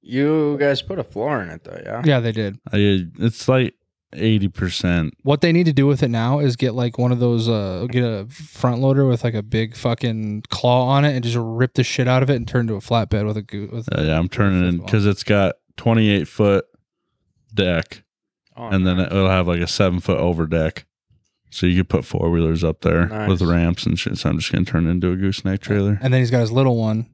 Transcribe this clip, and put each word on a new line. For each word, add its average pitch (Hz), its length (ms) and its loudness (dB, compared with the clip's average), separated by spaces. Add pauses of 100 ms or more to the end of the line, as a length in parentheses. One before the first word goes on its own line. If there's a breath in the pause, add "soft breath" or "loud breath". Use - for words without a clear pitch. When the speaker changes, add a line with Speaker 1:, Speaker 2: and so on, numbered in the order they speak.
Speaker 1:
you 147 580 0
guys 143 240 0
put 190 160 -10
a 135 60 -6
floor 120 380 -6
in 87 80 -10
it - 140 -16
though, - 200 -16
yeah? 113 200 -8
Speaker 2:
Yeah, 139 160 2
they 113 120 -2
did. 104 260 -6 (140)
Speaker 3:
I, 101 340 2 (120)
it's - 300 -2
like 131 260 2 (380)
eighty 104 360 2
percent. 87 760 -2
Speaker 2:
What 143 180 0
they 170 120 2
need 170 140 4
to 156 60 2
do 139 140 2
with 139 160 2
it 135 60 0
now 117 320 0
is 127 160 0
get, 127 180 0
like, 123 240 -4
one 123 140 2
of 120 80 0
those, 117 280 2
uh, 101 420 -2
get 123 140 0
a 107 260 -4
front 127 500 -4
loader 135 260 4
with, 123 180 0
like, 113 100 -2
a 107 80 -4
big 110 340 -2
fucking 110 760 -4
claw 123 360 2
on 139 180 2
it 147 100 2
and 127 100 -4
just 120 140 -2
rip 117 360 -2
the 135 100 2
shit - 240 -2
out 127 140 4
of 135 80 0
it 139 60 2
and 117 120 -6
turn 120 200 0
to 110 60 -2
a 98 60 -4
flatbed 107 460 0
with 107 100 -2
a 107 60 -6
goo-, 101 300 -10
with 117 220 -8
Speaker 3:
Yeah, - 80 0
yeah, 78 160 2
I'm 90 100 0
turning 95 360 2
in 90 80 2
Speaker 2:
fifth 87 80 -2
wall. - 80 -12
Speaker 3:
'cause 104 180 2
it's 101 180 0
got 101 320 2 (200)
twenty-eight 107 520 2
foot 101 380 2 (840)
deck, 90 500 -2 (540)
Speaker 1:
Oh, 120 120 -12
Speaker 3:
and 95 180 2
then 90 120 2
Speaker 1:
nice. 92 100 0
Speaker 3:
it'll 95 200 2
have, 92 200 2
like, 87 120 0
a 87 60 -2
seven 90 340 0
foot 87 180 -2
over 82 280 0
deck, 78 400 -2 (640)
so - 160 -2
you 90 120 4
could 90 100 0
put - 160 0
four 87 260 -2
wheelers 82 320 2
up 80 200 -2
there 85 260 2
Speaker 1:
Nice. 107 200 -4
Speaker 3:
with 90 140 2
ramps 85 420 2
and 85 140 0
shit. - 200 -6
So 78 120 -2
I'm 78 80 -2
just - 140 -4
gonna 92 120 0
turn 82 220 0
it 82 40 0
into 90 200 0
a 92 60 -2
gooseneck 98 440 -2
trailer. 101 400 0
Speaker 2:
And 131 140 0
then 127 60 4
he's 120 100 0
got 123 100 2
his 113 120 0
little 127 240 2
one 110 380 -2